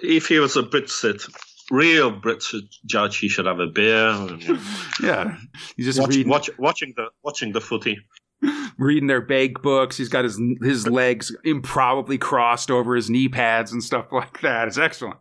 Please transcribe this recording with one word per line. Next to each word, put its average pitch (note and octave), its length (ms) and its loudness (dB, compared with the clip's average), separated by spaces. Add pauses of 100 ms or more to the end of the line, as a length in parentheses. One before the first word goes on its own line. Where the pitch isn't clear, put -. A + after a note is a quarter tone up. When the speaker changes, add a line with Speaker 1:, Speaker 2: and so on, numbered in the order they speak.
Speaker 1:
if D#3+ 260 2
he D3+ 120 4
was C#3 160 2
a C#3 80 2
Brit C#3 260 -2
sit, G#2 320 -2 (500)
real D3 400 4
Brit G#2 320 -4
sit G#2 200 -6 (220)
judge, G#2 320 0
he - 100 -2
should F#2 200 0
have F2+ 120 0
a F2 80 -2
beer. A2 420 4
And, F#2+ 340 -4
Speaker 2:
<laughs> C4 160 0 (440)
Yeah. D#3+ 320 0 (400)
He's B2 120 -4
just C3+ 120 0
Speaker 1:
watch, C3+ 120 2
Speaker 2:
reading C3+ 200 2
Speaker 1:
watch, C#3+ 260 0
watching C#3 380 -2
the, A2+ 120 -6 (140)
watching C3 300 -6
the A2 80 -2
footy. A2 380 -4 (800)
Speaker 2:
reading C#3+ 300 2
their C3 120 2
bank C3 420 0
books. C3+ 360 2
He's B2+ 120 -4
got C3 140 2
his, G#2+ 160 -2 (220)
his A#2+ 260 0
legs B2 560 0
improbably C3+ 720 0
crossed A#2+ 540 2
over B2 240 2
his A2 140 0
knee B2+ 180 2
pads A2+ 460 0
and A#2 100 -4
stuff A#2+ 300 -4
like - 280 -4
that. A#2 280 0
It's G#2 80 -8
excellent. C#3 440 -2